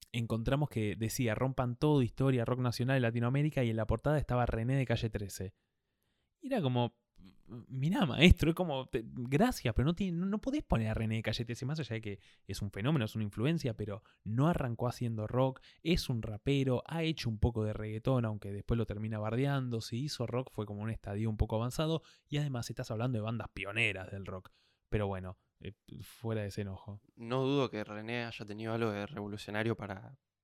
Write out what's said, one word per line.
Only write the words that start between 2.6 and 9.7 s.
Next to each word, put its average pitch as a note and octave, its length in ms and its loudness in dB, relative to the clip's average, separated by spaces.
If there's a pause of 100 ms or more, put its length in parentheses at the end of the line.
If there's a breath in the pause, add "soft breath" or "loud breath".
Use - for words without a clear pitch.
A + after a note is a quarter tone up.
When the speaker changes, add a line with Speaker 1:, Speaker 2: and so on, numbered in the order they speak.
Speaker 1:
de C3 40 4
Latinoamérica, B2 640 2
y A#2+ 60 4
en A2 80 2
la A2 100 0
portada D3 300 2
estaba B2 280 2
René A2+ 300 0
de C3+ 100 2
Calle A2+ 240 0
trece. G2 440 -8 (880)
Y D4 60 -10
era B3 140 2
como, B2 340 2 (720)
"Mirá, E3 380 2
maestro", C#3+ 460 8
es E3 40 2
como, C#3+ 320 -2
te, A#2 180 -2
gracias, C3+ 680 2